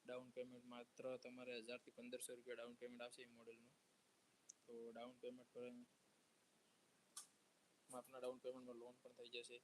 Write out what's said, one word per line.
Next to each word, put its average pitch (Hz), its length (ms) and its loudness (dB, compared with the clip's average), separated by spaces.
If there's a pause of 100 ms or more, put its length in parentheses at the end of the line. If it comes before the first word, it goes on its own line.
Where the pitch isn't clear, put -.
ડાઉન 127 260 -2
પેમેન્ટ 123 360 0
માત્ર 120 420 0 (100)
તમારે 123 400 0
હજારથી 120 360 0
પંદરસો 123 360 0
રૂપિયા 120 280 0
ડાઉન 120 180 0
પેમેન્ટ 120 260 0
આવશે 123 200 -2
એ 120 80 -6
મોડલનું. 117 420 -10 (880)
તો 120 160 -8 (120)
ડાઉન 117 280 0
પેમેન્ટ 123 340 -2
પર 123 160 0 (2250)
માપના 127 280 -2
ડાઉન 127 220 6
પેમેન્ટમાં 127 380 4
લોન 123 180 -4
પણ 123 180 -10
થઈ 120 180 -4
જશે. 120 320 0